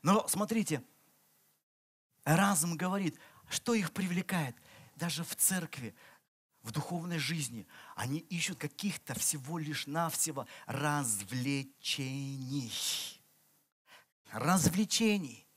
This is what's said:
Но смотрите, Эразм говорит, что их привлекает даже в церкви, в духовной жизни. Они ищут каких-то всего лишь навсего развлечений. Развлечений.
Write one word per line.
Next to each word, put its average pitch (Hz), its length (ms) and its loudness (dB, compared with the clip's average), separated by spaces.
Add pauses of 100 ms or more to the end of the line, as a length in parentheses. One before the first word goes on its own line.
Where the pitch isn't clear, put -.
Но 202 260 6
смотрите, 202 540 0 (1400)
Эразм 170 520 4
говорит, 185 420 -2 (320)
что - 240 0
их 196 180 2
привлекает 180 640 0 (380)
даже 165 300 -4
в - 100 -8
церкви, 160 640 -2 (640)
в 113 100 -10
духовной 170 460 -4
жизни. 131 480 -4 (280)
Они 131 240 -2
ищут 175 400 -4
каких-то - 600 -4
всего 151 400 -2
лишь 151 280 -4
навсего 151 600 0 (200)
развлечений. 135 2000 -2 (1600)
Развлечений. 185 1120 4 (100)